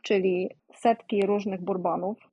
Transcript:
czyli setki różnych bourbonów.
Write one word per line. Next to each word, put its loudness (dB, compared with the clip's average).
czyli 0
setki 0
różnych 0
bourbonów. -4